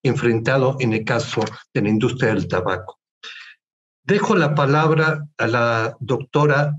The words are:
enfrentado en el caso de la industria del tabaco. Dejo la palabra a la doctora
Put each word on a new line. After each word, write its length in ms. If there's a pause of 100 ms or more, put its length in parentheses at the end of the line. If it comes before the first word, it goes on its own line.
enfrentado 760
en 140
el 120
caso 360 (320)
de 80
la 80
industria 440
del 140
tabaco. 520 (1040)
Dejo 320
la 200
palabra 720 (100)
a 100
la 520
doctora 800